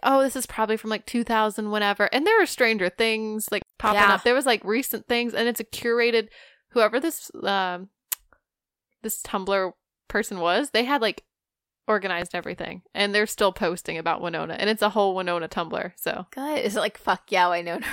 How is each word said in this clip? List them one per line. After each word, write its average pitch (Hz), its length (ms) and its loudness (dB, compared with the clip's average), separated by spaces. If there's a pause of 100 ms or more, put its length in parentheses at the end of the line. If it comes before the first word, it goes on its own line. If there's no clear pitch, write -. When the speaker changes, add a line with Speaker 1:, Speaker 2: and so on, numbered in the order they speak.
Speaker 1:
"Oh, 269 180 6
this 269 140 0
is 254 100 -4
probably 220 320 -2
from, 220 120 -8
like, 214 160 -4
two 233 180 -2
thousand 214 480 0
whenever." 208 420 2
And 285 140 2
there 440 120 6
were 370 60 6
Stranger 220 440 2
Things, 220 640 -2
like, 208 120 -2 (140)
popping 208 240 4
Speaker 2:
Yeah. 202 140 8
Speaker 1:
up. 190 80 -2
There 240 120 6
was, 254 100 2
like, 240 180 2
recent 220 440 -2
things, 240 260 0
and 233 140 0
it's 240 120 -2
a 233 60 -6
curated, 233 640 0 (420)
whoever 233 300 2
this, 320 320 -6 (120)
um, 190 460 -2 (1120)
this - 200 -8
Tumblr 190 480 -2 (360)
person 208 320 -4
was, 180 320 0
they 220 120 2
had, 262 180 0
like, 208 220 -2 (640)
organized 185 480 -2
everything. 175 460 -8 (120)
And 202 220 0
they're 214 100 4
still 202 280 0
posting 170 440 -4
about 160 240 -2
Winona. 165 340 -6
And 202 140 -2
it's 220 140 0
a 208 60 4
whole 202 260 2
Winona 175 320 -2
Tumblr, 170 480 -6
so. - 360 -6
Speaker 2:
Good. 285 280 -4
Is 208 160 -2
it, - 40 -2
like, 311 180 -4
"Fuck - 340 -4
yeah, 180 180 4
Winona 170 440 -4